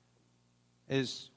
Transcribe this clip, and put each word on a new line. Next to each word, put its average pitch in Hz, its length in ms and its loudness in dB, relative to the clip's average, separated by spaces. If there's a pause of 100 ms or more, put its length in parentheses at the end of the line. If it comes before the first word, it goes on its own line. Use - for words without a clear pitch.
(880)
is 135 480 0